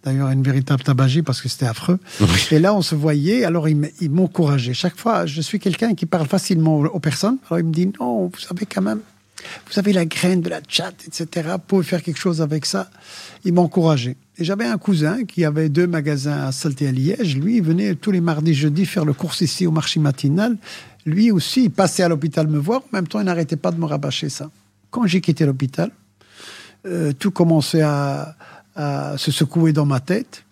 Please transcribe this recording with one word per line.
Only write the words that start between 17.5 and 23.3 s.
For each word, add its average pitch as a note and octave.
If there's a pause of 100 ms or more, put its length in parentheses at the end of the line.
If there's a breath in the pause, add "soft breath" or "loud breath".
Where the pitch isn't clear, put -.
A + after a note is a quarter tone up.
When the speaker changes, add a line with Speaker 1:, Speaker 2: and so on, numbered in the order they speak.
Speaker 1:
il G3
venait F3
tous G3+
les F3+
mardis, D#3+
jeudis D3+
faire E3
le D3
course -
ici F3
au D#3+
marché D#3+
matinal. D3+ (480 loud breath)
Lui G3+
aussi, G#3+
il E3+
passait F#3+
à F3
l'hôpital D#3
me D3+
voir. G#3+
En -
même F3
temps, G#3+
il G3
n'arrêtait E3+